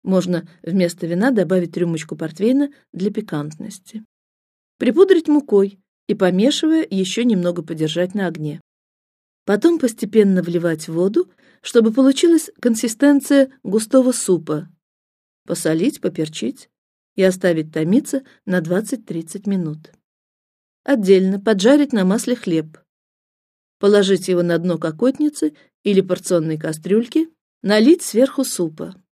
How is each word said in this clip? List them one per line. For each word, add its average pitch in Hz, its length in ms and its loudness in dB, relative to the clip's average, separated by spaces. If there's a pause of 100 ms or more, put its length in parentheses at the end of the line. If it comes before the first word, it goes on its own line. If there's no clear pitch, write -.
Можно 180 440 -2 (140)
вместо 175 460 -2
вина 190 240 0
добавить 180 440 0
рюмочку 165 400 -4
портвейна 208 560 -2 (220)
для 196 180 -4
пикантности. 175 920 -10 (720)
Припудрить 339 500 4
мукой 208 520 2 (280)
и, 208 60 -2
помешивая, 247 760 2
еще 190 340 -4
немного 175 400 0
подержать 165 500 -4
на 196 140 -4
огне. 156 340 -8 (880)
Потом 320 300 2
постепенно 208 640 2
вливать 170 440 -4
воду, 196 400 -2 (360)
чтобы 226 280 2
получилась 277 680 2
консистенция 262 920 2 (120)
густого 240 480 2
супа. 160 580 -4 (760)
Посолить, 170 540 -2
поперчить 180 680 -8 (460)
и 190 80 2
оставить 180 500 0
томиться 208 500 0 (220)
на 180 160 -2
двадцать-тридцать 180 840 -6
минут. 160 440 -6 (920)
Отдельно 190 560 2
поджарить 240 540 2
на 190 120 0
масле 240 300 0
хлеб. 160 420 -6 (1000)
Положить 196 480 4
его 175 160 0
на 170 160 0
дно 170 180 -2
кокотницы 269 760 -2 (260)
или 190 200 0
порционной 170 580 -4
кастрюльки, 196 720 -4 (300)
налить 220 400 4
сверху 262 400 0
супа. 165 580 -8 (100)